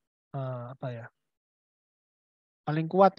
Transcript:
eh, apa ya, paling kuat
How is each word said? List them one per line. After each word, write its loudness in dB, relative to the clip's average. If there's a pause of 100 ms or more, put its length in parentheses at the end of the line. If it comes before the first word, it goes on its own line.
(360)
eh, -6 (100)
apa -10
ya, -12 (1600)
paling -2
kuat 6